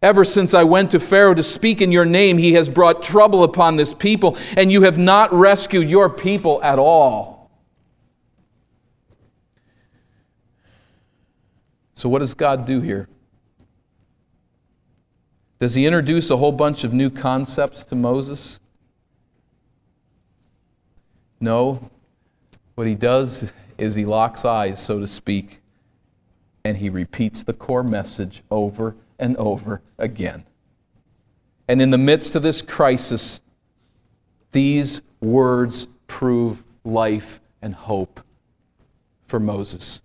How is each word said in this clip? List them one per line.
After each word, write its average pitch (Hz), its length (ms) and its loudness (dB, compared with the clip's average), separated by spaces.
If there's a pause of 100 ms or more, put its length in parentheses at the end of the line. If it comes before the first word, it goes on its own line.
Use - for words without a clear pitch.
Ever 196 240 6
since 190 280 0
I 175 100 6
went 180 280 4
to 175 80 2
Pharaoh 196 360 4
to 160 80 -2
speak 214 380 -2
in 180 100 2
your 175 140 4
name, 180 320 4
he 170 160 4
has 165 140 4
brought 165 360 2
trouble 196 400 4
upon 165 320 2
this 147 180 0
people, 202 440 0 (200)
and 190 140 4
you 196 100 6
have 180 160 6
not 190 340 4
rescued 190 560 4
your 185 220 4
people 180 540 -2
at 139 160 0
all." 135 720 2 (4000)
So - 160 -6
what 135 100 0
does 135 140 -6
God 135 320 -2
do 131 160 -4
here? 98 260 -8 (2500)
Does 123 160 -4
he 131 100 2
introduce 160 460 0
a 131 60 0
whole 147 140 2
bunch 147 320 -2
of 117 100 -4
new 131 160 0
concepts 135 760 -6
to - 100 -10
Moses? 135 640 -6 (2750)
No. 120 500 -4 (840)
What 113 120 -6
he 110 80 -2
does 120 580 -4 (240)
is 107 180 -6
he 107 100 -4
locks 110 400 -2
eyes, 104 340 -2
so 104 200 -6
to 101 80 -8
speak, - 540 -10 (1000)
and 107 140 -6
he 98 120 -6
repeats 95 540 -8
the 117 100 -8
core 127 300 -6
message 101 680 -8
over 107 440 -4 (220)
and 127 200 -4
over 104 440 -6 (160)
again. 90 460 -8 (1200)
And 127 140 2
in 131 80 2
the 131 80 2
midst 143 380 0
of 151 80 -2
this 156 180 -2
crisis, - 800 -4 (1120)
these 139 500 -2 (200)
words 123 640 0 (200)
prove 120 560 -4 (200)
life 110 560 -4 (220)
and 104 140 -12
hope - 460 -10 (1040)
for 117 160 -6
Moses. 101 640 -8